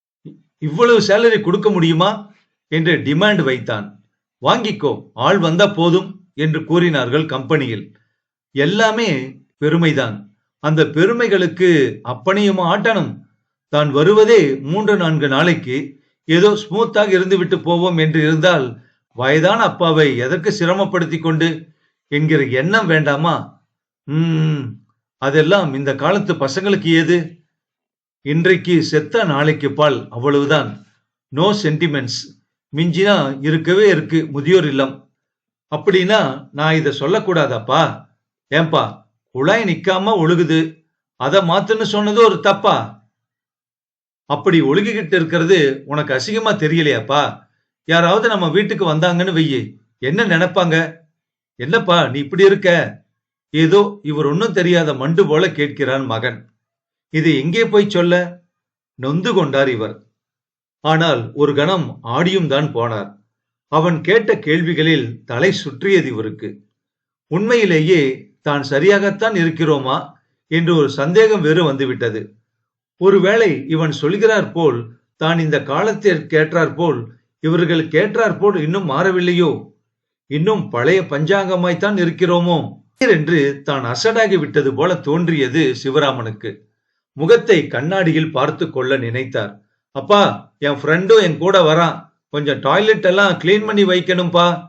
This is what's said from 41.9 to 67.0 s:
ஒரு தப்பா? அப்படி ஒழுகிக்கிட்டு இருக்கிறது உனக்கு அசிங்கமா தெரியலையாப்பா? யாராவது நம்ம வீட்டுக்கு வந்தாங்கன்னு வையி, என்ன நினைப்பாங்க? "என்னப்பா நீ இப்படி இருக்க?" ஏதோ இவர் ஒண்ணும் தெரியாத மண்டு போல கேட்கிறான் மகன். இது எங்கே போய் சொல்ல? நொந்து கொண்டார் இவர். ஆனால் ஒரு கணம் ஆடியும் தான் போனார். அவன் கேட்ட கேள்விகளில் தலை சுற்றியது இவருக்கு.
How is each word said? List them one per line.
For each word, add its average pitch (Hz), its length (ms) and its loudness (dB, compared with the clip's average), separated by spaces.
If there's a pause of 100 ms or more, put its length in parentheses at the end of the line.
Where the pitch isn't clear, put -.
ஒரு 196 140 2
தப்பா? 190 600 -2 (1300)
அப்படி 165 360 2
ஒழுகிக்கிட்டு 175 520 0
இருக்கிறது 165 720 0
உனக்கு 147 280 -4
அசிங்கமா 214 360 -2
தெரியலையாப்பா? 147 1000 -2 (360)
யாராவது 170 420 2
நம்ம 185 220 0
வீட்டுக்கு 202 360 -2
வந்தாங்கன்னு 175 480 0
வையி, 139 420 -2 (220)
என்ன 170 280 -2
நினைப்பாங்க? 170 760 0 (560)
"என்னப்பா 175 520 0
நீ 127 120 -6
இப்படி 170 260 2
இருக்க?" 170 540 2 (500)
ஏதோ 190 540 2
இவர் 147 220 -4
ஒண்ணும் 175 280 -2
தெரியாத 170 400 2
மண்டு 160 340 0
போல 156 200 2
கேட்கிறான் 143 580 -4
மகன். 113 440 -6 (600)
இது 156 300 0
எங்கே 170 260 0
போய் 208 240 2
சொல்ல? 175 520 0 (540)
நொந்து 160 380 -4
கொண்டார் 139 360 0
இவர். 110 340 -6 (800)
ஆனால் 151 520 0
ஒரு 143 220 0
கணம் 147 480 -2
ஆடியும் 160 440 -2
தான் 139 280 -2
போனார். 113 380 -6 (540)
அவன் 160 340 0
கேட்ட 202 380 0
கேள்விகளில் 151 880 -2
தலை 139 260 -2
சுற்றியது 160 560 -2
இவருக்கு. 110 580 -10 (640)